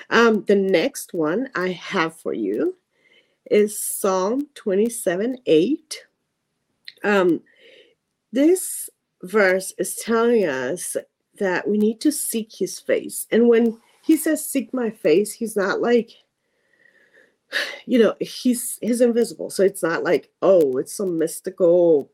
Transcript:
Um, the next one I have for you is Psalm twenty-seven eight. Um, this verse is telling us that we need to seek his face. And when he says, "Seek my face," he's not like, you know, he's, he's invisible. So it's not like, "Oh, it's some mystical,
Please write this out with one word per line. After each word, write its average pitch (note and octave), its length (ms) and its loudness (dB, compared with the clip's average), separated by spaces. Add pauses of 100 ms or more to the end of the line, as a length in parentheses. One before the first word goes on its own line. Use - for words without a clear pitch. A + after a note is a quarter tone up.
Um, A3+ 360 4
the G3+ 120 4
next F#3+ 560 0
one F3 420 -2
I F3+ 180 -4
have E3 440 -4
for - 160 -8
you A2+ 440 -4 (760)
is G#3 280 2
Psalm G3+ 760 -4
twenty-seven G#3+ 880 -2
eight. F#3 640 0 (1000)
Um, F#3 380 2 (920)
this D#4 560 0 (340)
verse F#3 540 0
is - 200 -6
telling A3+ 500 2
us C3 500 -4 (420)
that F3+ 300 -2
we G#3 80 0
need G#3+ 240 0
to D4+ 120 0
seek - 420 -6
his - 260 -6
face. - 500 -4
And A#3 180 4
when A3+ 300 4 (240)
he D#4+ 140 2
says, D4+ 320 -2
"Seek A#3+ 240 -4
my A#3+ 180 -4
face," G3 440 2
he's G#3+ 220 -8
not F#3+ 260 -2
like, A#3 300 0 (1700)
you B3 140 2
know, G3+ 200 4
he's, - 640 -4
he's A#3 220 -2
invisible. A3+ 480 0
So - 120 -6
it's F#3+ 200 0
not E3 220 -2
like, E3 260 -2 (100)
"Oh, D3+ 380 4
it's D3+ 160 -6
some F3+ 240 -4
mystical, E3+ 960 2